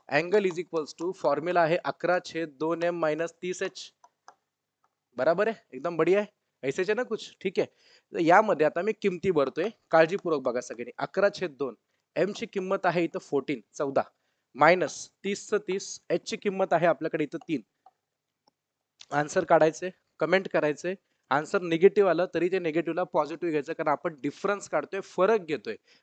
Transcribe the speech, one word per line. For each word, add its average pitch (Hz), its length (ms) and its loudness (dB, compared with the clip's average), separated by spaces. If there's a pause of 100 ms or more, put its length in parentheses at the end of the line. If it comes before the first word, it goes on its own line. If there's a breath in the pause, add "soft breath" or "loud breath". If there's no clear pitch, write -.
(180)
angle 185 280 2
is 175 140 -2
equals 156 400 -6
to, 175 160 -4
फॉर्म्युला 160 440 0
आहे 165 240 4
अकरा 175 400 -2
छेद 160 360 -8
दोन 165 220 -2
एम 175 180 -2
मायनस 160 420 -2
तीस 180 200 -6
एच. 190 200 -8 (1300)
बराबर 170 320 0
आहे, 220 80 -6 (160)
एकदम 160 240 -6
बढिया 170 240 4
आहे, 208 80 -4 (340)
ऐसेच 175 260 -4
आहे 214 80 2
ना 247 60 -4
कुछ. 214 280 -8 (100)
ठीक 185 180 -6
आहे, 143 80 0 (460 soft breath)
तर - 80 -4
यामध्ये 165 460 6
आता 165 160 0
मी 214 100 -2 (100)
किमती 190 280 -2
भरतोय, 151 380 0 (220)
काळजीपूर्वक 165 520 4
बघा 123 180 -2
सगळ्यांनी. 120 380 -12
अकरा 190 360 0
छेद 165 240 -6
दोन, 127 160 -6 (420)
एम 190 160 0
ची - 140 -10
किंमत 190 400 -4
आहे 170 180 2
इथं 165 160 -6
फोर्टीन, 135 400 -4 (140)
चौदा, 139 280 0 (520)
मायनस 156 420 4 (280)
तीस 196 260 -6
चं 208 80 0 (100)
तीस, 190 300 -6 (120)
एच 170 200 -4
ची 226 60 -6
किंमत 190 360 -2
आहे 170 140 4
आपल्याकडे 160 380 0
इथं 147 240 -10
तीन. 139 140 -4 (1500)
आन्सर 151 320 -2
काढायचे, 160 460 4 (300)
कमेंट 180 280 2
करायचे. 156 460 -2 (360)
आन्सर 180 320 0
निगेटिव्ह 180 480 4
आलं 170 240 2
तरी 170 180 2
ते 190 60 0
निगेटिव्हला 165 440 -2 (100)
पॉझिटिव्ह 160 380 -2
घ्यायचं, 151 220 -2
कारण 156 160 -4
आपण 151 340 -2
डिफरन्स 196 460 -4
काढतोय, 165 320 -4
फरक 196 480 2
घेतोय. 117 280 -6 (260 soft breath)